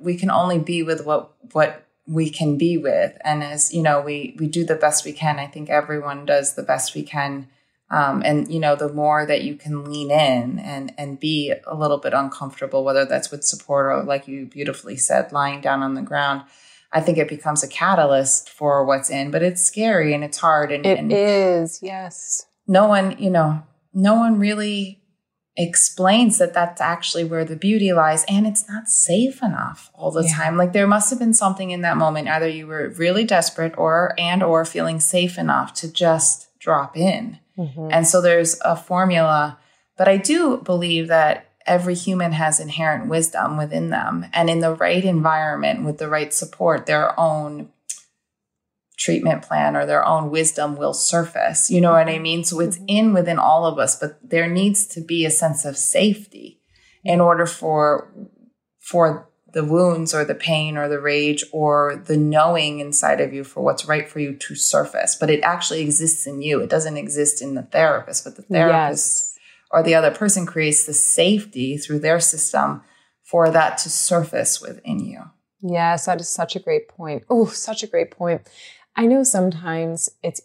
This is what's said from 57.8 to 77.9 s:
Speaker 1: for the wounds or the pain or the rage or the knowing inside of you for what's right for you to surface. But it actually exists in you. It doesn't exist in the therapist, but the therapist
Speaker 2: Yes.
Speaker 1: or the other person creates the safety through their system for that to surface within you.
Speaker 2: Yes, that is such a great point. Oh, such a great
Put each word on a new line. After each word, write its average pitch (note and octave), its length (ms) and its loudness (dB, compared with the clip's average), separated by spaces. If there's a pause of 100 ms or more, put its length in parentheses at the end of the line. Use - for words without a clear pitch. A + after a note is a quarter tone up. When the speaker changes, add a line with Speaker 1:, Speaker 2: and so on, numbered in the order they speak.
Speaker 1:
for D#3+ 500 0 (240)
the D#3 100 -2
wounds E3 500 2
or D3+ 120 0
the D3 100 -4
pain D#3 420 -2
or D3 120 -2
the D3 100 -2
rage D3 440 0 (100)
or D3 540 2
the D#3 100 2
knowing D3+ 600 2
inside C#3+ 420 0
of C3+ 120 -2
you C#3 100 -8
for C#3+ 200 -10
what's C#3+ 220 0
right D3+ 240 -2
for D#3 100 -10
you C#3 160 -4
to - 200 -12
surface. - 600 0
But D#3 140 0
it D3+ 120 4
actually E3+ 400 -4
exists D3+ 440 -2
in C#3 160 -10
you. D3 200 -2
It A#2+ 80 -6
doesn't D#3 280 -2
exist C#3+ 440 -4
in C#3 120 -8
the B2 100 -6
therapist, - 600 0
but - 120 -16
the - 60 -20
therapist D#3+ 800 2
Speaker 2:
Yes. - 140 -4 (380)
Speaker 1:
or D#3+ 120 4
the E3 120 4
other D#3 160 4
person G3 340 0
creates D#3 400 0
the D3 80 -8
safety E3 840 0
through D3+ 220 -4
their D#3+ 200 2
system - 640 -2 (420)
for E3+ 280 4
that D#3+ 280 2
to E3+ 100 -6
surface - 720 0
within - 460 -10
you. - 160 -12 (400)
Speaker 2:
Yes, E3+ 460 0
that F3 120 0
is E3+ 100 -10
such E3 260 -6
a F#3+ 40 -8
great D#3 300 -2
point. D#3 400 -10
Oh, A#3 160 4
such A3 380 -6
a G3+ 40 -10
great E3 240 -2